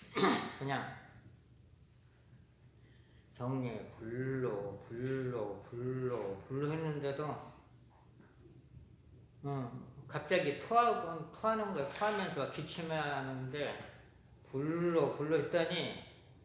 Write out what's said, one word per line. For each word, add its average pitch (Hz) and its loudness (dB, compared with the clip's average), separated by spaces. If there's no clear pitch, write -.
<clears throat> - 4
그냥 135 -2
성령의 123 -4
불로, 117 -2
불로, 123 -2
불로, 123 -2
불로 139 0
했는데도, 147 -2
음, 135 -4
갑자기 151 2
토하고, 170 4
토하는 214 2
거야. 139 0
토하면서 185 0
기침하는데 139 -2
불로, 160 4
불로 151 2
했더니 160 2